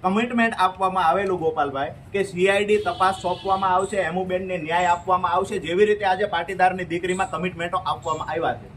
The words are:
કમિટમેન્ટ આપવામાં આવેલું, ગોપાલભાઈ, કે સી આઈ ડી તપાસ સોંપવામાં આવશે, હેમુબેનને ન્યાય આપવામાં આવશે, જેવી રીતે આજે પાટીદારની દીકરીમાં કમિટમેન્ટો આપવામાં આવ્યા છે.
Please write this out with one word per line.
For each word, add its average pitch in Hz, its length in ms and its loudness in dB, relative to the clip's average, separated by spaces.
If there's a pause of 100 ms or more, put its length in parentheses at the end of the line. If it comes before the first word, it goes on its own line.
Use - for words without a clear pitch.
કમિટમેન્ટ 226 560 0
આપવામાં 185 480 2
આવેલું, 180 340 2
ગોપાલભાઈ, 151 540 -2 (200)
કે 196 100 0
સી 185 260 0
આઈ 202 160 2
ડી 208 120 4
તપાસ 190 440 0
સોંપવામાં 190 500 0
આવશે, 190 320 0
હેમુબેનને 185 540 -4
ન્યાય 170 320 0
આપવામાં 180 420 2
આવશે, 190 280 0
જેવી 175 260 4
રીતે 208 200 2
આજે 190 200 2
પાટીદારની 185 600 0
દીકરીમાં 185 460 -2
કમિટમેન્ટો 175 460 -4
આપવામાં 156 520 -4
આવ્યા 156 240 -2
છે. - 240 -10